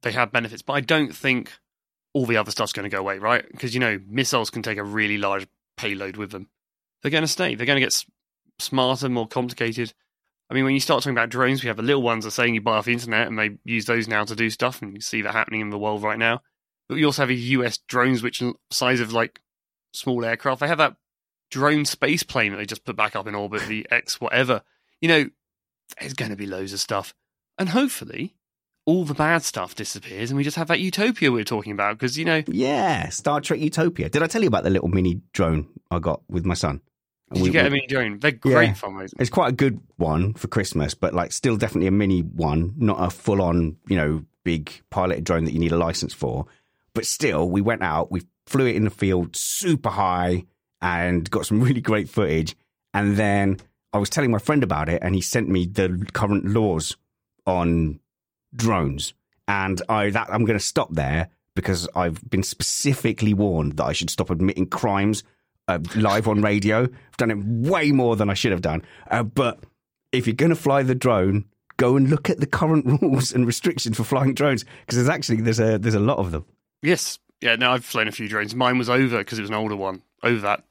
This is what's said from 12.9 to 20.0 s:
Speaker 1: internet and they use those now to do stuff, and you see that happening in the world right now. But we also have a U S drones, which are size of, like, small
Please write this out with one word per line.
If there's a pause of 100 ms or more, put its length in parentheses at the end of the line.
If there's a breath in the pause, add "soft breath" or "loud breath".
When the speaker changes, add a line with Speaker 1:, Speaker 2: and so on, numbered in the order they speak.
Speaker 1:
internet
and
they
use
those
now
to
do
stuff,
and
you
see
that
happening
in
the
world
right
now. (460)
But
we
also
have
a
U
S (100)
drones,
which
are (180)
size
of,
like, (520)
small